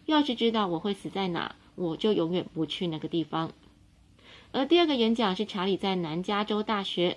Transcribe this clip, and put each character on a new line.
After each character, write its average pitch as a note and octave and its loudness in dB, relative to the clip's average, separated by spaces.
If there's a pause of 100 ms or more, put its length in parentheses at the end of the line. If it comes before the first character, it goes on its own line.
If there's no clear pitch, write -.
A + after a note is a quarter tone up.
“要 D4+ 4
是 C4 -2
知 A#3 2
道 A3 0
我 E3+ -2
会 G3+ -2
死 F#3+ -8
在 F#3+ -4
哪， - -4 (220)
我 E3 -2
就 G#3+ 2
永 E3+ 2
远 F3+ -2
不 D#3+ -2
去 F3 -4
那 D#3+ -4
个 D#3 -8
地 E3 -2
方。” D#3+ -4 (1040)
而 C4+ 0
第 E4 4
二 E4+ 6
个 D4+ 2
演 A3+ 4
讲 G#3 2
是 G#3 -2
查 F#3 -4
理 F#3+ 0
在 G3 0
南 E3+ -2
加 G#3 0
州 G#3+ 0
大 G#3 -2
学 F3 0